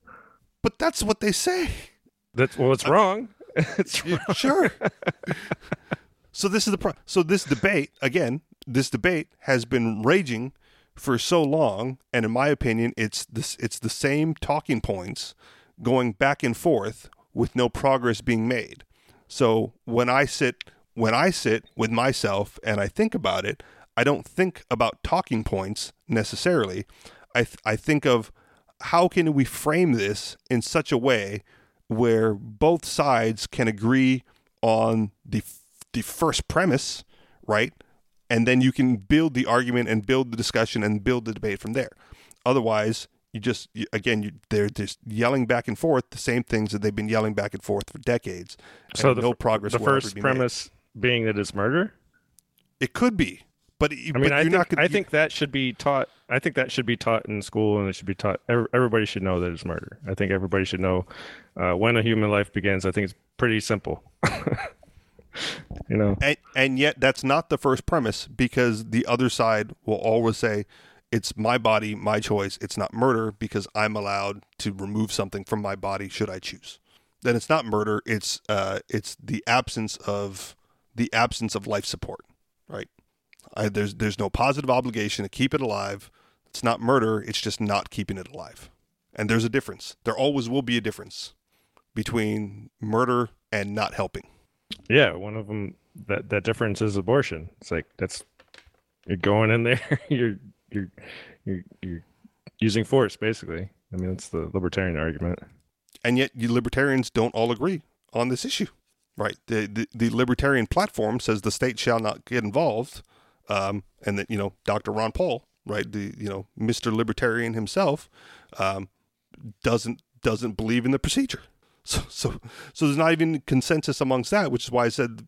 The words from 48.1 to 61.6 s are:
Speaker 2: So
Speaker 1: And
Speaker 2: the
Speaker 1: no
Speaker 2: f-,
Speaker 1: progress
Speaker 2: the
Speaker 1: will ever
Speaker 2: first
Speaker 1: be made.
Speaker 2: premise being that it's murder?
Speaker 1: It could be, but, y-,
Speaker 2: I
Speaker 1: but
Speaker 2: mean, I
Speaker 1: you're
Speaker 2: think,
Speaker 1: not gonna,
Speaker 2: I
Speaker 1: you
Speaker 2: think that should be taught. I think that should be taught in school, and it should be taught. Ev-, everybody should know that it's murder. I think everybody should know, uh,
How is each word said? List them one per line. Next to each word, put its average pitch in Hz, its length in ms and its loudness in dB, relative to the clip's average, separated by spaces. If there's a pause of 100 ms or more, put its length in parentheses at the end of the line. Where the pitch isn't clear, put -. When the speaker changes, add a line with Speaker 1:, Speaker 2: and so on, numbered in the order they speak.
Speaker 2:
So 139 140 4
Speaker 1:
And 123 80 4
Speaker 2:
the 123 40 -2
Speaker 1:
no 120 120 2
Speaker 2:
f-, - 60 -8
Speaker 1:
progress 104 340 0
Speaker 2:
the 117 60 0
Speaker 1:
will 107 100 2
ever 139 120 4
Speaker 2:
first 101 140 -8
Speaker 1:
be 101 60 -10
made. - 20 0
Speaker 2:
premise 131 480 -2 (280)
being 120 260 2
that 107 120 0
it's 101 160 -2
murder? 135 400 0 (840)
Speaker 1:
It 131 140 -2
could 233 220 2
be, 113 280 -2 (340)
but, 147 140 2
y-, 123 160 -10
Speaker 2:
I 160 60 -4
Speaker 1:
but 135 80 2
Speaker 2:
mean, 139 100 6
I 139 60 4
Speaker 1:
you're 156 80 6
Speaker 2:
think, 165 80 4
Speaker 1:
not 180 160 4
gonna, 147 120 2
Speaker 2:
I 165 40 6
Speaker 1:
you 175 40 2
Speaker 2:
think 190 220 0
that 156 200 2
should 143 200 -2
be 131 220 -2
taught. 139 360 0 (180)
I 127 120 0
think 160 160 -2
that 127 160 0
should 127 160 0
be 117 100 2
taught 113 300 0
in 104 160 -4
school, 107 360 2
and 98 80 0
it 95 60 -2
should - 140 -10
be 98 80 -2
taught. 98 240 -2 (100)
Ev-, 117 240 2
everybody 117 320 4
should 101 160 -4
know 92 200 2
that 87 100 -2
it's 82 140 -8
murder. 82 420 -8
I 95 80 -2
think 95 160 0
everybody 95 340 2
should 92 140 -4
know, 92 260 2 (500)
uh, 90 180 2